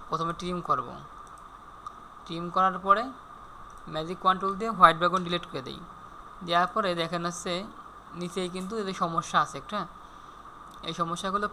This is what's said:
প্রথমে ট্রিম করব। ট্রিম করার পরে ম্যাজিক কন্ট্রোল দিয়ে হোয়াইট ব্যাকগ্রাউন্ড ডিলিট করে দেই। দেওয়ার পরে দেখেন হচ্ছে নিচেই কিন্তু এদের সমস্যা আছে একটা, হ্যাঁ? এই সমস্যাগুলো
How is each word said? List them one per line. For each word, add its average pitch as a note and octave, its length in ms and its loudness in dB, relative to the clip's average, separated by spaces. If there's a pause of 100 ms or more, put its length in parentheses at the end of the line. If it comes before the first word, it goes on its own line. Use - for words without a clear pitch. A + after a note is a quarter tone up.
প্রথমে E3 240 0
ট্রিম F3 280 -2
করব। B2+ 260 0 (1400)
ট্রিম E3+ 240 -6
করার F#3 300 4
পরে G3 240 6 (880)
ম্যাজিক E3 320 -2
কন্ট্রোল F#3 340 6
দিয়ে A3+ 120 0
হোয়াইট F3 260 10
ব্যাকগ্রাউন্ড F3 300 4
ডিলিট E3+ 240 0
করে C#3+ 100 -6
দেই। C3+ 180 -10 (680)
দেওয়ার F3 280 4
পরে G#3 220 2
দেখেন E3+ 300 -2
হচ্ছে F3 280 -4 (600)
নিচেই F3 360 -4
কিন্তু F#3 320 -6
এদের F#3+ 220 -4
সমস্যা E3+ 380 0
আছে C#3+ 160 -2
একটা, G#3 200 -8
হ্যাঁ? F#3+ 120 -4 (960)
এই E3 100 -4
সমস্যাগুলো F3 600 -2